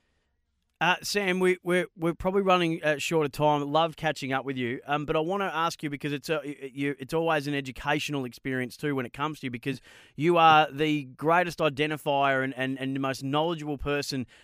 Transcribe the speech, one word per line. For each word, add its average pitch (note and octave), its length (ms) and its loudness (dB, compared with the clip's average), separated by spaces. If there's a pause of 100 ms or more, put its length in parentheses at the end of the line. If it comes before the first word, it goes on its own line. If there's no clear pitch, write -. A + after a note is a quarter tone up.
(800)
Uh, E3+ 220 2
Sam, F#3 380 0
we, F#3 220 4
we're, F3 220 2 (100)
we're E3+ 200 -2
probably F#3 260 0
running, F3 420 2
uh, D3+ 140 2
short D#3 300 0
of C3+ 60 -4
time. D3 380 2
Love D#3 260 2
catching C#3+ 360 -4
up C3 140 -2
with C3+ 100 -4
you, B2+ 300 -2
um, D3 180 -2
but D#3 100 -2
I D#3+ 40 2
wanna F#3 340 0
ask D#3+ 300 -2
you D3+ 80 -4
because C#3+ 240 -4
it's C#3+ 160 -6
a, D#3 120 0
y-, C#3 300 -10
you, C#3 260 -2
it's C3+ 140 -10
always D#3+ 340 0
an D3 80 -2
educational C#3+ 720 -2
experience B2+ 540 -6
too D3 180 -2
when C3 80 -2
it A#2+ 80 -12
comes D3+ 280 -6
to C3+ 80 -6
you - 20 -8
because B2 320 -6 (340)
you E3+ 220 4
are D#3 340 8
the D3+ 320 0
greatest D#3+ 540 0
identifier C#3+ 840 2
and, C3 140 -4
and, C3 220 -4
and C3+ 180 -4
the C3+ 40 -4
most C3+ 220 -2
knowledgeable D3 540 -2
person C#3+ 480 -4 (200)